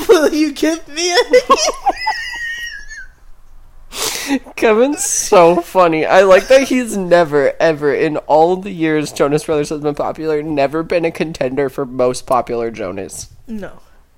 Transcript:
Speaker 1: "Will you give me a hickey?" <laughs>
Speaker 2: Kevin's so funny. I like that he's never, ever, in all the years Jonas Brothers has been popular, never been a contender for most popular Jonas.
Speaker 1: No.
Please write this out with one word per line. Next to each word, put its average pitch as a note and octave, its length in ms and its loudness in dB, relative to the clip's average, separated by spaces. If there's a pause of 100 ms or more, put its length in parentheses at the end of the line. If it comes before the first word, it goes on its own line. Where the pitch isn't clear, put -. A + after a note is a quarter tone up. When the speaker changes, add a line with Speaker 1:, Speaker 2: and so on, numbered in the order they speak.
Speaker 1:
"Will E4 240 4
you D4+ 200 0
give D#4+ 360 -4
me E4+ 240 -4
a A4 180 2
hickey?" C5 300 2 (2750)
<laughs> - 100 -18
Speaker 2:
Kevin's B3+ 480 2
so - 560 4
funny. E3+ 460 2
I F#3 160 6
like G3 260 6
that C4+ 200 6
he's A#3+ 280 -2
never, E3+ 640 2
ever, D3 340 2
in D3+ 220 0
all E3 400 2
the G3 140 -8
years D#3+ 420 -2
Jonas D3+ 320 0
Brothers D3 240 -2
has D3+ 140 -6
been D3 120 -2
popular, D3+ 480 -4
never D3+ 400 -2
been E3 220 -2
a E3+ 60 0
contender C#3+ 580 -4
for C#3+ 160 -6
most B2 420 -2
popular A#2+ 440 -2
Jonas. F#2+ 580 -10 (180)
Speaker 1:
No. G3 340 -12 (380)